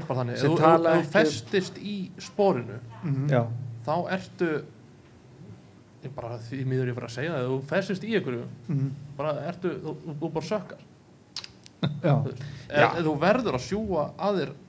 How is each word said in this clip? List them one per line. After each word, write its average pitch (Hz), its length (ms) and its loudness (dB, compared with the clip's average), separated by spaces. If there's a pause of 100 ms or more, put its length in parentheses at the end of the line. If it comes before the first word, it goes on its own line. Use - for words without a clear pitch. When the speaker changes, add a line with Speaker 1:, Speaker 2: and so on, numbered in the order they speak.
Speaker 1:
bara 127 160 0
þannig. 120 140 -2
Speaker 2:
sem 139 140 4
Speaker 1:
Ef 170 60 4
þú, - 20 4
Speaker 2:
tala 165 300 8
Speaker 1:
ef 160 60 6
þú 165 40 6
Speaker 2:
ekki 156 120 -2
Speaker 1:
festist 185 680 2
í 196 380 -6
sporinu, 123 600 0 (240)
Speaker 3:
Mhm. 139 260 0
Speaker 2:
Já. 123 160 4 (400)
Speaker 1:
þá 165 260 -2
ertu, 175 520 -2 (1400)
ég 131 120 -10
bara, 120 220 -8
því 123 280 -6
miður 131 260 0
ég 117 40 -4
bara 117 120 -8
að 117 80 -10
segja 147 180 -4
það, 131 100 -2
ef 127 60 -2
þú 131 80 0 (140)
festist 190 340 0
í 226 100 -2
einhverju, 123 280 -2 (260)
Speaker 3:
Mhm. 139 220 0 (260)
Speaker 1:
bara 147 160 0 (140)
ertu, 175 220 -2
þú, 151 260 -6
þú, 147 260 -10
þú 160 120 -4
bara 160 120 -2
sökkar. - 360 -4 (1200)
Speaker 3:
Já. 151 120 4 (100)
Speaker 1:
Þú - 0 -
veist, - 200 -8 (260)
Speaker 2:
Já. 143 220 6
Speaker 1:
ef, - 80 -2
ef 170 60 2
þú 151 140 2
verður 196 340 4
að 123 140 -2
sjúga 190 500 0
að 196 220 0
þér 139 120 -2 (180)